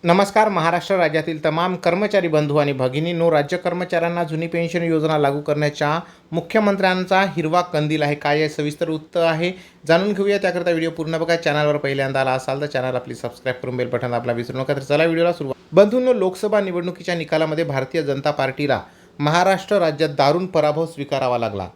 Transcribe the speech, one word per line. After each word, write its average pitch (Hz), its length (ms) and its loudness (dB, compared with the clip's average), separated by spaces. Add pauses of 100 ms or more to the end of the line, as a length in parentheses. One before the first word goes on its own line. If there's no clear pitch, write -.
नमस्कार, 202 440 4
महाराष्ट्र 175 480 0
राज्यातील 156 480 -2
तमाम 170 320 0
कर्मचारी 185 520 0
बंधू 151 280 0
आणि 143 160 2
भगिनींनो, 156 580 0
राज्य 147 260 0
कर्मचाऱ्यांना 175 680 -2
जुनी 160 220 -4
पेन्शन 170 360 -2
योजना 156 360 0
लागू 143 220 2
करण्याच्या 147 600 -2 (320)
मुख्यमंत्र्यांचा 185 880 0
हिरवा 165 400 0
कंदील 151 420 -2
आहे. 147 120 0
काय 147 240 0
आहे 156 100 0
सविस्तर 151 400 -4
वृत्त 156 280 -6
आहे, 165 360 0 (360)
जाणून 185 240 4
घेऊया. 202 260 0
त्याकरता 180 320 0
व्हिडिओ 165 200 0
पूर्ण 160 280 -4
बघा. 165 180 0
चॅनलवर 151 400 2
पहिल्यांदा 135 440 0
आला 131 120 2
असाल 135 280 -2
तर 147 60 -4
चॅनलला 127 320 -2
प्लीज 123 220 -10
सबस्क्राईब 127 420 -6
करून 127 140 -2
बेल 123 120 -2
बटन 123 220 -2
दाबायला 120 220 -2
विसरू 120 260 -4
नका. 135 160 -2
तर 139 40 -4
चला 143 260 2
व्हिडिओला 170 280 2
सुरुवात. 139 400 -8
बंधूंनो, 220 400 6
लोकसभा 196 480 0
निवडणुकीच्या 175 540 -4
निकालामध्ये 160 500 0
भारतीय 143 380 -2
जनता 143 280 -2
पार्टीला 135 520 0 (360)
महाराष्ट्र 185 580 2
राज्यात 156 340 2
दारुण 147 360 2
पराभव 156 400 0
स्वीकारावा 135 520 -2
लागला. 101 380 -4